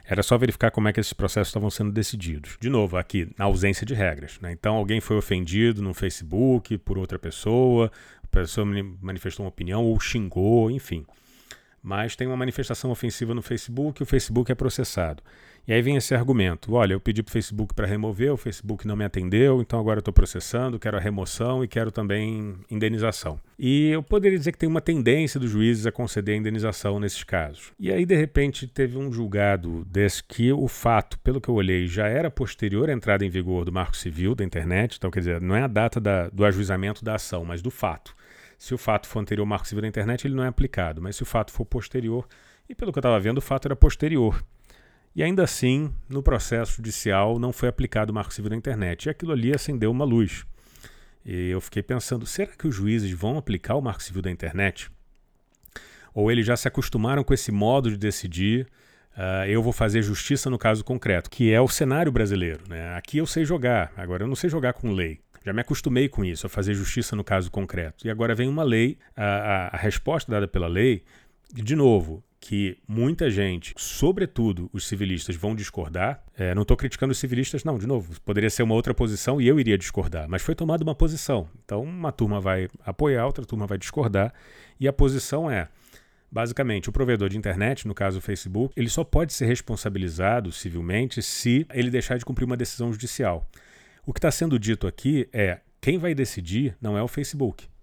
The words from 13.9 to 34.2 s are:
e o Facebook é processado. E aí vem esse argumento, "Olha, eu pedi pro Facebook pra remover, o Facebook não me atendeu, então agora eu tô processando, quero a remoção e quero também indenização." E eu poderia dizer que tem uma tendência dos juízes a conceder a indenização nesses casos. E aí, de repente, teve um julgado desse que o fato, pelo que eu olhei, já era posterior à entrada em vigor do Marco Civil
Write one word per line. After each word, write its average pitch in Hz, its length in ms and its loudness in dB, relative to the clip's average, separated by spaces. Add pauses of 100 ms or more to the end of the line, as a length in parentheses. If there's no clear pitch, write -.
e - 20 -2
o - 20 -2
Facebook 123 460 2
é 123 40 2
processado. 92 680 -2 (440)
E 113 60 0
aí 117 80 6
vem 139 140 2
esse 135 200 0
argumento, 113 580 2
"Olha, 110 200 4
eu 98 60 0
pedi 107 220 0
pro - 100 -8
Facebook 104 440 -2
pra 107 100 0
remover, 107 480 0
o 131 40 0
Facebook 104 480 -8
não 104 100 -2
me 107 80 -2
atendeu, 104 580 4
então 113 180 -2
agora 107 200 0
eu - 20 -4
tô 104 100 -4
processando, 117 680 4
quero 104 180 -4
a - 20 -2
remoção 104 640 -2
e 120 40 -2
quero 110 240 -2
também 107 640 -4 (140)
indenização." 107 720 -2 (200)
E 143 300 4
eu 156 120 2
poderia 196 360 4
dizer 160 140 0
que - 60 -12
tem 165 100 0
uma 160 140 2
tendência 143 580 2
dos 123 120 0
juízes 110 340 4
a 113 60 2
conceder 107 420 -2
a 107 40 2
indenização 107 600 -2
nesses 101 240 -4
casos. 78 560 -4
E 190 120 -2
aí, 180 160 2
de 185 80 6
repente, 143 520 2
teve 127 300 -2
um 139 140 -4
julgado 98 760 0
desse 98 380 0
que 120 280 2
o 139 160 2
fato, - 520 2
pelo 131 200 2
que 117 100 -4
eu 120 60 2
olhei, 92 320 2
já 104 200 -2
era 143 240 0
posterior 107 580 -2
à 147 40 0
entrada 101 300 2
em 98 60 0
vigor 90 340 -2
do 85 80 -4
Marco 90 240 -2
Civil 90 380 -2